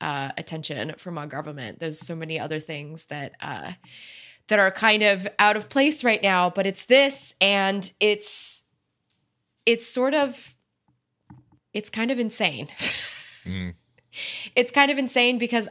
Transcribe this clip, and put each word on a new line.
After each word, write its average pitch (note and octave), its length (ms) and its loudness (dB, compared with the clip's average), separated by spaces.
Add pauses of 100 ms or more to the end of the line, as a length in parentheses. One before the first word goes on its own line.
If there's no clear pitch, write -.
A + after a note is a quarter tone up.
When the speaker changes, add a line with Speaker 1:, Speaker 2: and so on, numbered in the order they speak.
Speaker 1:
uh, C#3 380 -4
attention D3+ 580 -8
from E3+ 220 -10
our D3 80 -8
government. C#3+ 520 -10
There's D#3 220 -8
so E3+ 160 -8
many D#3+ 240 -4
other D#3 180 -2
things D#3 480 -10
that, C#3+ 360 -10
uh, B2 300 -8 (760)
that G#3 120 4
are F#3+ 100 6
kind G#3+ 320 4
of G3+ 240 4 (140)
out G#3 160 6
of G#3 120 -8
place C#4+ 360 2
right A3 180 2
now, F#3 260 4
but F#3+ 200 0
it's - 160 -2
this, C4+ 560 4
and G3 580 2
it's, - 640 -2 (1000)
it's A#3 200 2
sort C4 300 0
of, C#4+ 420 -2 (1160)
it's G#3+ 180 -6
kind A#3 220 -2
of B3 80 -2
insane. D#3+ 520 -2
<laughs> - 60 -16 (640)
Speaker 2:
Mm. F2+ 300 -6 (800)
Speaker 1:
It's B3 160 2
kind C#4 200 4
of C#4 80 -2
insane B3 400 2
because A#3 320 -2